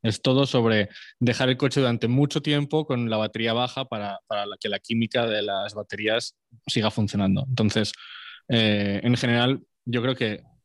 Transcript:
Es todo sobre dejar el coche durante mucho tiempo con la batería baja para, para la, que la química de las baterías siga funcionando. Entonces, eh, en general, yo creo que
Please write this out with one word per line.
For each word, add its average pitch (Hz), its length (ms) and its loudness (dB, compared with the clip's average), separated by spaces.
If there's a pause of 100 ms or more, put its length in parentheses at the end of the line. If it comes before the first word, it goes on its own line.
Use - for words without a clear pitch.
Es 107 180 -2
todo 135 240 4
sobre 113 460 2 (280)
dejar 127 300 2
el 127 80 2
coche 139 240 0
durante 117 280 0
mucho 143 340 2
tiempo 147 420 0
con 120 240 -2
la 113 80 0
batería 110 380 -2
baja 123 320 -4
para, 101 400 -8
para 104 200 -4
la, 101 140 -12
que 107 80 -6
la 101 120 -4
química 117 460 0
de 107 160 0
las 101 320 -4
baterías 107 640 -2 (300)
siga 107 240 0
funcionando. 98 580 0
Entonces, 113 440 0 (560)
eh, 104 540 2
en 120 140 4
general, 123 460 2 (240)
yo 117 160 -2
creo 127 120 0
que 107 280 -4 (220)